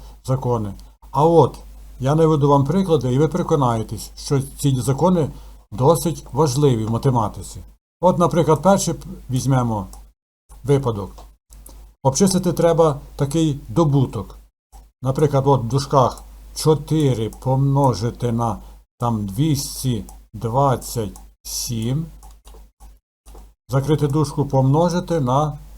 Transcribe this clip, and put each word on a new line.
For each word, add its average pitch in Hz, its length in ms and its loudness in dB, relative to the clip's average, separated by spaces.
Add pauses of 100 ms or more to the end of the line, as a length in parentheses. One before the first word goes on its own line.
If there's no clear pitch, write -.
(240)
закони. 120 500 -4 (360)
А 139 140 2
от, 160 340 4 (420)
я 131 140 0
наведу 156 340 4
вам 139 160 4
приклади, 156 500 0
і 131 40 2
ви 156 100 2
переконаєтесь, 123 880 -2
що 139 260 -2
ці 139 380 -2
закони 143 500 0 (420)
досить 147 600 0
важливі 127 520 2
в 110 60 -2
математиці. 113 680 -2 (400)
От, 180 180 2
наприклад, 156 440 2
перший 185 320 2
п-, - 140 -12 (220)
візьмемо 123 560 0 (800)
випадок. 120 460 -2 (920)
Обчислити 180 500 2
треба 160 480 2 (160)
такий 147 520 0
добуток. 131 680 0 (640)
Наприклад, 135 440 0
от 135 140 4
в 113 80 -4
дужках 131 540 0 (320)
чотири 147 760 0
помножити 131 1000 0
на, 117 260 -2 (400)
там, 113 280 -2
двісті 127 800 -2 (280)
двадцять 113 880 -2 (220)
сім, 123 640 -6 (1600)
закрити 143 380 0
дужку, 143 400 -2
помножити 165 760 0
на 143 380 -2 (200)